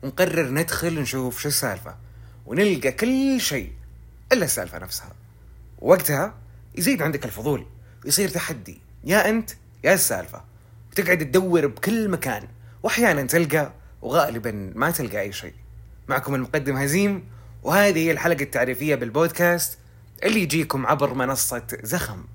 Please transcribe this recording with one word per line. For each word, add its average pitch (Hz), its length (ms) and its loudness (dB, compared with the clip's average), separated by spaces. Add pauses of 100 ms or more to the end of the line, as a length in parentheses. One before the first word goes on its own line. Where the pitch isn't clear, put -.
ونقرر 160 460 0
ندخل 160 520 -2
نشوف 131 380 -4
شو - 80 -4
السالفة، 123 480 -4 (500)
ونلقى 160 460 2
كل 262 500 2
شيء 131 300 -4 (600)
إلا 226 140 4
السالفة 90 340 -4
نفسها. - 340 -12 (680)
وقتها 175 540 4 (420)
يزيد 180 260 0
عندك 143 240 -2
الفضول، 113 400 -4 (400)
ويصير 175 240 0
تحدي، 113 520 -8 (220)
يا 190 260 2
أنت 220 220 -2 (320)
يا 165 100 4
السالفة، 98 480 -2 (500)
وتقعد 180 260 2
تدور 165 500 4
بكل 214 420 0
مكان، 135 380 -4 (360)
وأحيانا 220 400 2
تلقى 151 480 2 (300)
وغالبا 117 760 0
ما 139 160 0
تلقى 104 300 -4
أي 101 100 -4
شيء. 92 220 -12 (540)
معكم 139 280 -2
المقدم 131 420 -2
هزيم، 143 460 0 (400)
وهذه 190 340 4
هي 165 140 2
الحلقة 156 320 2
التعريفية 131 520 0
بالبودكاست 165 840 2 (460)
اللي 214 180 4
يجيكم 147 440 0
عبر 127 280 2
منصة 127 500 -2 (200)
زخم. 110 400 -4 (120)